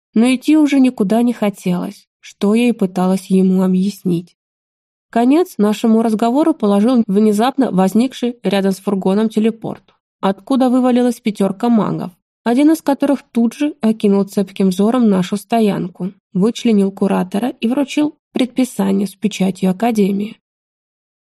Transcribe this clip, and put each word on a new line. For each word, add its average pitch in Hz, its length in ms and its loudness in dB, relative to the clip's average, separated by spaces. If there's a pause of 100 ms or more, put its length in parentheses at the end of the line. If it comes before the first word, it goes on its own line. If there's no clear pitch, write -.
(140)
Но 240 200 2
идти 294 220 0
уже 285 240 2
никуда 233 420 2
не 240 120 0
хотелось, 196 760 -6 (120)
что - 340 -2
я 240 140 2
и 233 40 2
пыталась 185 540 -2
ему 190 360 2
объяснить. 185 760 -2 (760)
Конец 269 460 2
нашему 220 460 2
разговору 233 500 0
положил 220 540 2
внезапно 214 640 0
возникший 220 720 0
рядом 196 300 0
с 190 80 -8
фургоном 202 480 -2
телепорт, 220 640 -4 (260)
откуда 254 480 0
вывалилась 247 520 0
пятерка 202 480 -2
магов, 180 420 -2 (340)
один 277 280 2
из 311 100 -2
которых 277 400 -2
тут 233 320 -2
же 294 260 -6
окинул 208 440 0
цепким 196 440 -2
взором 214 400 2
нашу 185 280 0
стоянку, 190 760 -2 (200)
вычленил 202 580 0
куратора 196 580 -2
и 240 200 -6
вручил 285 480 -2 (160)
предписание 202 720 -2
с - 80 -10
печатью 190 560 -2
Академии. 208 680 -2 (880)